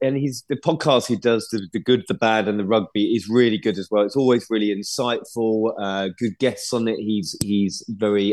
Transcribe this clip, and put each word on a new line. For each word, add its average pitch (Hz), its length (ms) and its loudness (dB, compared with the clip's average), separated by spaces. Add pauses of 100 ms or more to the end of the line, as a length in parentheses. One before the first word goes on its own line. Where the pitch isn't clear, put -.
and 135 160 0
he's, 135 320 -4
the - 60 -4
podcast 143 540 0
he 120 80 0
does, 113 320 0
the, 101 240 -6
the - 80 -4
Good, 123 260 4
the - 80 -2
Bad, 110 320 2
and 104 100 0
the 104 80 -2
Rugby, 104 520 0
is 101 120 -6
really 113 300 4
good 98 200 0
as 95 120 -8
well. 104 140 4
It's 101 100 -4
always 127 340 2
really 104 240 0
insightful, 110 1040 -2
uh, 98 340 -4 (100)
good 113 180 -4
guests - 340 -2
on 117 140 0
it. 113 140 0
He's, 104 420 -4
he's 101 460 -2
very 104 440 0